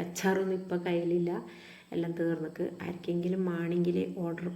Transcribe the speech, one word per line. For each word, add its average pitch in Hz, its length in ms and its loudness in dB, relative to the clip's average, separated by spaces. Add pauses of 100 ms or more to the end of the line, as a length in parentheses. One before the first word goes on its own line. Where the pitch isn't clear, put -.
അച്ചാറൊന്നും 190 600 2
ഇപ്പോൾ 180 260 -2
കയ്യിലില്ല, 175 440 4 (640)
എല്ലാം 170 260 0
തീർന്നിക്ക്. 165 460 0 (200)
ആർക്കെങ്കിലും 175 580 0 (160)
ആണെങ്കിൽ 175 380 2 (260)
ഓർഡർ 170 320 -4